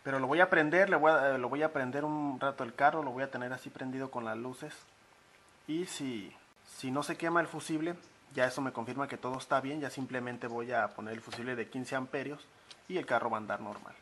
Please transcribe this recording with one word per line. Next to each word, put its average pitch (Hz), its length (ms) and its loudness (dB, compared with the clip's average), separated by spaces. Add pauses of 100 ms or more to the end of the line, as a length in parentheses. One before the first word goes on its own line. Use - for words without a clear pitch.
Pero 135 160 -2
lo 131 80 2
voy 147 140 2
a 185 100 8
prender, 170 400 6
le 175 60 6
voy 156 160 8
a, 135 240 6
eh, - 20 0
lo 123 120 0
voy 139 120 0
a 156 120 2
prender 139 320 -2
un 147 340 -2
rato 135 240 0
el 117 100 -6
carro, 151 300 4
lo 131 80 -2
voy 127 100 -4
a 135 80 -2
tener 123 240 -4
así 131 160 -10
prendido 131 400 -6
con 120 160 -4
las 110 120 -4
luces. 127 360 -8 (960)
Y 165 180 -2
si, 123 500 -6 (420)
si 131 120 -6
no 143 140 0
se 165 140 -4
quema 170 240 2
el 156 60 0
fusible, 160 480 -4 (380)
ya 127 120 4
eso 127 160 -2
me 131 100 -2
confirma 127 380 -4
que 120 80 -6
todo 131 200 -4
está 135 220 2
bien, 143 220 -2
ya 131 80 -4
simplemente 123 580 -4
voy 117 240 -4
a 113 160 2
poner 107 280 -8
el 113 40 -8
fusible 117 380 -6
de 110 100 -4
quince 135 300 -6
amperios 135 500 -6 (400)
y 185 100 -4
el 160 80 -2
carro 120 240 2
va 110 60 0
a 107 60 -2
andar 104 180 -4
normal. - 420 -10